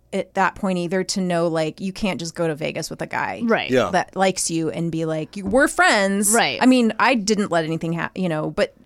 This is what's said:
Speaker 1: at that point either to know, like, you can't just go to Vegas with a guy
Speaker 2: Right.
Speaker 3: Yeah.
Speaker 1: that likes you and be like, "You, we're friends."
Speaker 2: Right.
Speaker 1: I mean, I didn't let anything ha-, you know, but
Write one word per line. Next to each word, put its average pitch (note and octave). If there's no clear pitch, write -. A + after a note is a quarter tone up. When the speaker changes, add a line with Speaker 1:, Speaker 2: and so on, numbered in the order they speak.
Speaker 1:
at -
that F#3+
point F#3
either F3
to F#3+
know, F3
like, D#3+
you F#3+
can't F#3+
just E3
go E3+
to D#3
Vegas D3+
with E3
a D#3
guy -
Speaker 2:
Right. F#3+
Speaker 3:
Yeah. A#2
Speaker 1:
that -
likes F#3
you D#3+
and E3
be D#3+
like, D#3
"You, G3
we're B3+
friends." G#3
Speaker 2:
Right. D#3+
Speaker 1:
I -
mean, B3
I A#3+
didn't G#3
let E3+
anything E3
ha-, E3
you F#3
know, D#3
but F3